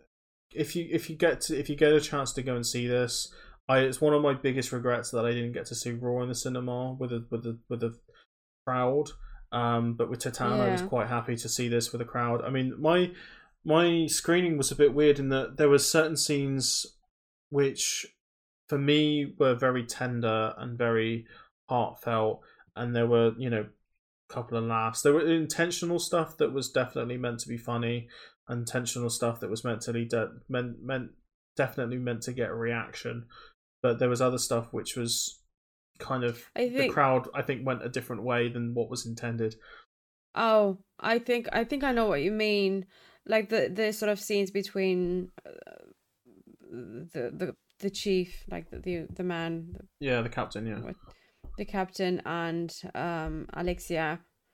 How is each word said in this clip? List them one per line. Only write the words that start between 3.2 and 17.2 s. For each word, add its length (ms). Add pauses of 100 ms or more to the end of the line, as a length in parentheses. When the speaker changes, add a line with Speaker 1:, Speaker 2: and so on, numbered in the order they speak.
Speaker 1:
I, 100
it's 220
one 140
of 80
my 120
biggest 380
regrets 400
that 120
I 80
didn't 200
get 140
to 80
see 180
Raw 300
in 60
the 60
cinema 580
with 200
a, 180
with 160
a, 120 (100)
with 140
a 140 (720)
crowd. 440 (420)
Um, 420
but 160
with 100
Titan, 400
I 100
was 120
Speaker 2:
Yeah. 60
Speaker 1:
quite 200
happy 280
to 120
see 200
this 240
with 80
a 40
crowd. 400
I 60
mean, 300
my, 300 (540)
my 420
screening 520
was 120
a 60
bit 180
weird 240
in 120
that 260
there 120
were 100
certain 380
scenes 680 (680)